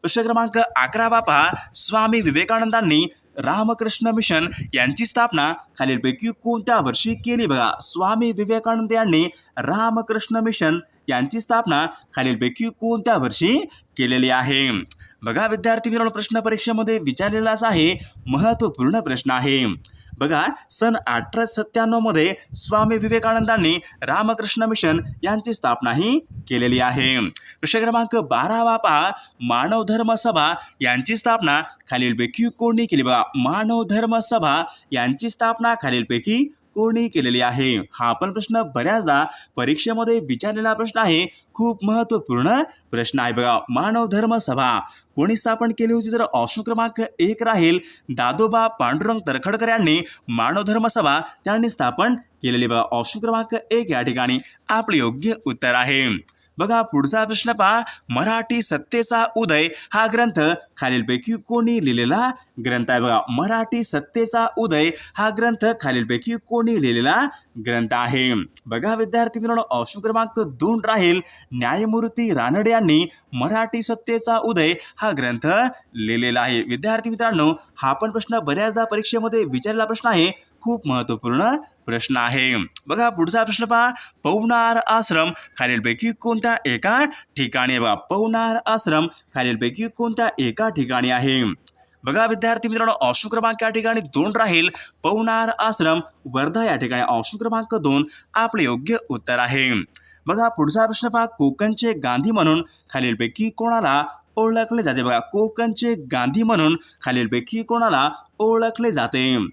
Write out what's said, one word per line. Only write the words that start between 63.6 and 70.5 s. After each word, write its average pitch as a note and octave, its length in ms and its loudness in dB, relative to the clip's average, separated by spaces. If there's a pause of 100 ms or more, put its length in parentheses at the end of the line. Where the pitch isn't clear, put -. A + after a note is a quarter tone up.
सत्तेचा A3+ 640 -2 (120)
उदय E3 320 2 (240)
हा G#3+ 160 0
ग्रंथ A3 360 0 (140)
खालीलपैकी B2 560 -2 (120)
कोणी A3+ 340 0
लिहिलेला C3 380 2 (460)
ग्रंथ A#2 260 0
आहे? B2 420 0 (320)
बघा B2 280 -2
विद्यार्थी A3+ 460 -2
मित्रांनो, A#3 300 -2
ऑप्शन B2 300 -4
क्रमांक A3+ 400 -2
दोन F#3 440 -2